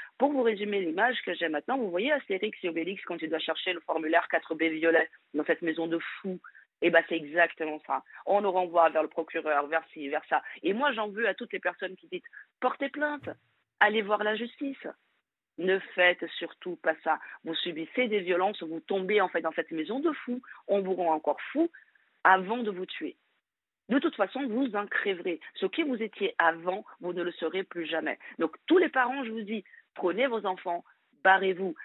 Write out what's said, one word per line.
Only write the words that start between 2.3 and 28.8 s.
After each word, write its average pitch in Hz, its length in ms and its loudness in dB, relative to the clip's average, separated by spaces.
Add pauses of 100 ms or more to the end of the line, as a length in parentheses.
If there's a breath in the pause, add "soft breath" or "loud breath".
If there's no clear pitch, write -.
et 180 80 -4
Obélix 165 360 -6
quand 170 180 -8
il 160 80 -4
doit 160 80 -2
chercher 165 340 -4
le 170 60 -6
formulaire 165 480 2
quatre - 260 -2
B 156 120 0
violet 160 440 4 (240 soft breath)
dans 147 120 -2
cette 165 180 0
maison 165 240 -2
de 165 100 -2 (240)
fous. 185 180 -6 (460 loud breath)
Eh 175 40 6
ben, 170 180 6
c'est 175 80 -2
exactement 156 720 0
ça. 135 160 -2 (220 loud breath)
On 202 160 4
nous 202 100 0
renvoie 175 380 6
vers 156 140 2
le 156 40 -2
procureur, 156 600 -2
vers 160 260 -2
ci, 143 160 -8
vers 151 180 -4
ça. 151 160 0 (200 loud breath)
Et 185 100 2
moi, 269 180 2
j'en 214 160 -2
veux 208 220 -2
à 190 40 0
toutes - 200 -10
les 190 80 -6
personnes 185 340 -4
qui 165 120 -20
disent, « 175 140 -8 (380 loud breath)
Portez 254 300 0
plainte, 294 400 -4 (500)
allez 214 220 4
voir 208 200 0
la 214 140 0
justice. » 240 500 -8 (720)
Ne 190 200 2 (160)
faites 180 360 4
surtout - 440 -10
pas 160 200 0 (100)
ça. 156 140 0 (260 loud breath)
Vous 160 100 -6
subissez 170 540 -2
des 208 100 2
violences, 180 420 0
vous 160 200 -8
tombez 196 400 2
en 185 80 2
fait 175 100 -2
dans 160 140 -2
cette 160 180 -4
maison 165 300 -4
de 320 100 2
fous. 247 300 -6 (260 loud breath)
On 202 140 2
vous 190 140 0
rend 170 180 2
encore 151 260 0 (140)
fou 330 180 2 (540 soft breath)
avant 190 320 6
de 220 140 -2
vous 185 140 -4
tuer. - 300 -8 (800)
De 277 60 6
toute 330 160 0
façon, 285 320 -2
vous 226 280 -2
en 202 120 -2
crèverez. 175 520 -2 (140 loud breath)
Ce 190 140 -4
qui 320 160 -2
vous 254 180 -2
étiez 202 380 -4
avant, 170 440 2 (160 loud breath)
vous 180 140 -6
ne 180 80 -4
le 175 120 -2
serez 175 300 -4
plus 170 220 -8
jamais. 156 320 -4 (220 loud breath)
Donc, 160 160 -2 (100)
tous 349 140 6
les 339 100 4